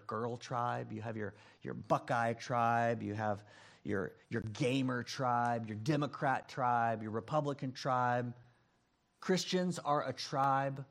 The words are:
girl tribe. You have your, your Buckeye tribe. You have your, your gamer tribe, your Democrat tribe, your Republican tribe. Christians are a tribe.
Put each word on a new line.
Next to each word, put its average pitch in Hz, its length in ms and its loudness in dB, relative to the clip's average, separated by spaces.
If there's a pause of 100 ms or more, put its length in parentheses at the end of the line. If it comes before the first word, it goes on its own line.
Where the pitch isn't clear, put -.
girl 117 300 -4
tribe. 120 560 -2
You 110 80 -6
have 110 160 -4
your, 104 160 -4 (300)
your - 100 -6
Buckeye 117 580 0
tribe. 117 720 2
You 104 100 -4
have 104 300 -2 (400)
your, 95 300 -2 (160)
your 110 140 -4 (100)
gamer 127 500 0
tribe, 120 640 0
your 107 80 -4
Democrat 139 720 0
tribe, 117 540 2
your 107 100 -6
Republican 139 600 -2
tribe. 123 600 2 (880)
Christians 180 580 2
are 147 280 0
a 131 60 -2
tribe. 139 760 0